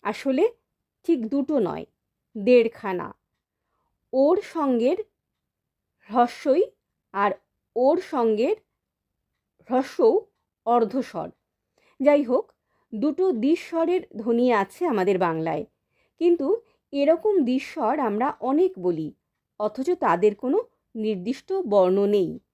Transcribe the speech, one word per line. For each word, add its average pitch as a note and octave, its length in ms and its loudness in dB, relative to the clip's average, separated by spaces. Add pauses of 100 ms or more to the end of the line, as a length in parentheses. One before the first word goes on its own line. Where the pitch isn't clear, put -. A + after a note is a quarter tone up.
আসলে C#4 520 -2 (500)
ঠিক C4 240 -2
দুটো C#4 320 -2
নয়, D#3+ 260 -4 (520)
দেড়খানা। G#3+ 800 2 (960)
ওর D4 280 4
সঙ্গের C#4 560 0 (1000)
হ্রস্বই B3 640 0 (480)
আর G3+ 200 0 (440)
ওর C#4 260 2
সঙ্গের A#3+ 540 0 (1120)
হ্রস্বউ C4 520 2 (440)
অর্ধস্বর। A3+ 640 -2 (680)
যাই C#4+ 240 4
হোক, B3 280 -2 (440)
দুটো D4+ 360 0
দ্বিস্বরের E4 680 0 (160)
ধ্বনি A#3 360 2
আছে G3+ 320 -2
আমাদের F#3 340 0
বাংলায়, E3 460 -2 (540)
কিন্তু E4+ 420 0 (300)
এরকম E4 520 2
দ্বিস্বর B3+ 560 -2
আমরা A#3 400 -2
অনেক E4 400 0
বলি, E3 340 -4 (460)
অথচ G#3+ 300 -4
তাদের G#3 460 2
কোনো D4+ 280 -2 (320)
নির্দিষ্ট A3 580 -6
বর্ণ G3+ 520 2
নেই। G3 340 0 (140)